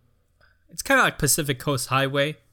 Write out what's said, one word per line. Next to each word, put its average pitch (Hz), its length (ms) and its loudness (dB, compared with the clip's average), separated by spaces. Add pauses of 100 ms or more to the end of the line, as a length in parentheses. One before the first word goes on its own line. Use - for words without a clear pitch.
(680)
it's - 140 -14
kinda 262 200 4
like 165 160 0
Pacific 143 400 0
Coast 139 300 -4
Highway, 139 480 0 (160)